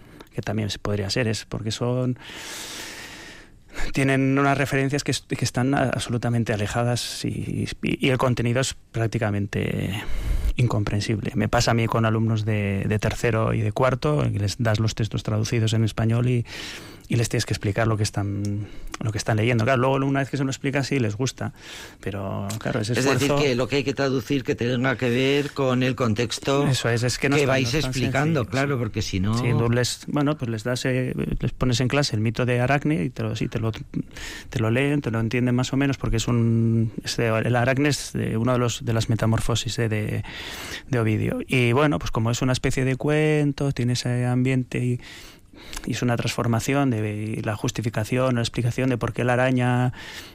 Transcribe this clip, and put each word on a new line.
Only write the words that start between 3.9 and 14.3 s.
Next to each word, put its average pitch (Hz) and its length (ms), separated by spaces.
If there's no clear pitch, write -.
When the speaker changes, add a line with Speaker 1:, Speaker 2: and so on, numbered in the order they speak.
Speaker 1:
tienen 135 440
unas 139 200
referencias 135 460
que 143 80
est-, - 200
que - 140
están 127 280
a-, 139 160
absolutamente 117 640
alejadas 120 720
y, 110 420
y, - 220
y 139 40
el 127 80
contenido 120 440
es - 140
prácticamente 104 1000
incomprensible. 107 760
Me 107 140
pasa 120 220
a - 20
mí 117 140
con 113 180
alumnos 110 400
de, 101 420
de 104 120
tercero 113 540
y 113 80
de 107 100
cuarto, 131 520
en 117 100